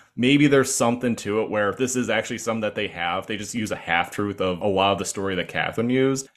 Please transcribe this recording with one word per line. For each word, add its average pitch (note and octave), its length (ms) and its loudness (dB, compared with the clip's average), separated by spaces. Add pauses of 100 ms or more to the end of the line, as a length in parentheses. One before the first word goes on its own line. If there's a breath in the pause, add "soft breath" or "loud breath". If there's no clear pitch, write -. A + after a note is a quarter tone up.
(140 loud breath)
maybe C#3+ 320 6
there's C3+ 260 4
something B2 440 0
to G#2 240 -2
it - 100 -4
where G#2 200 0
if F#2+ 60 -6
this B2 200 -2
is B2 120 -2
actually A2 300 -2
something A2+ 220 -4
that G#2 160 -4
they G#2 100 -2
have, F2 400 -4
they G#2+ 100 -6
just G#2 180 -10
use G#2+ 180 -4
a F2+ 40 -4
half-truth F#2 640 -2
of F#2 200 0
a G2 60 -2
lot G2 260 4
of F#2+ 60 0
the F#2+ 60 -6
story G2 300 -4
that F2 140 -4
Catherine A2+ 420 -2
used. C3 460 0